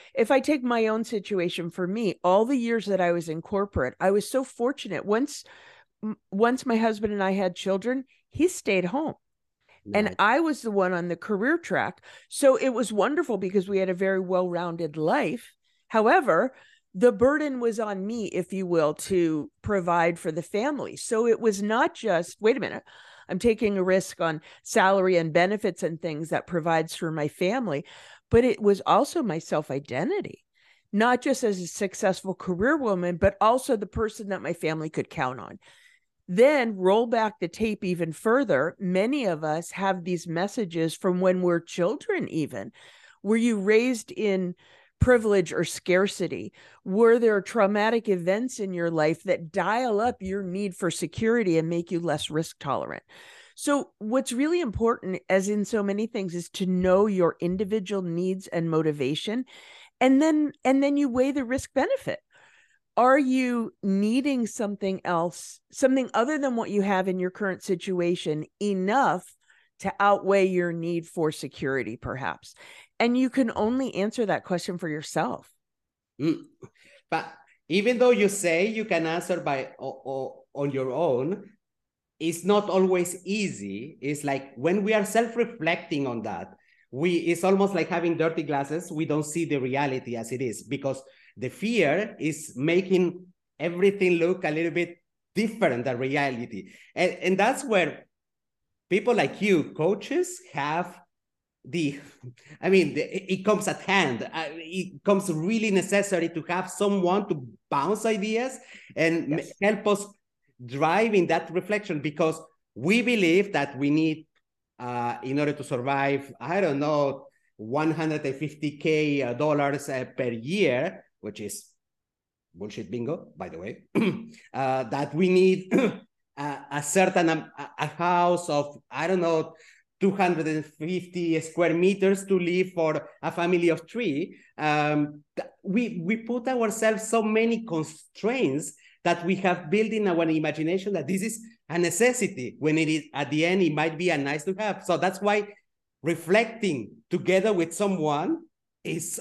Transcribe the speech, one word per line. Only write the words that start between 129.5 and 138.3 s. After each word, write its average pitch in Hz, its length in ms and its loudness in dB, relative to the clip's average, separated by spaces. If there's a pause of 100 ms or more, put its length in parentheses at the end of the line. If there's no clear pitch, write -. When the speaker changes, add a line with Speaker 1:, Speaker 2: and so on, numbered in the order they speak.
Speaker 2:
two 196 120 4
hundred 180 360 0
and 156 180 -2
fifty 170 760 -4
square 165 320 2
meters 190 520 2
to 196 140 2
live 180 340 0
for 156 340 0 (140)
a 160 100 -4
family 170 380 2
of 156 200 -2
three. 185 480 -4 (200)
Um, 151 640 0 (120)
th-, - 140 -8 (140)
we, 196 400 -2
we 208 140 -2
put 233 300 -6
ourselves 220 600 0
so 226 140 2
many 226 440 2
constraints 165 1080 -2 (300)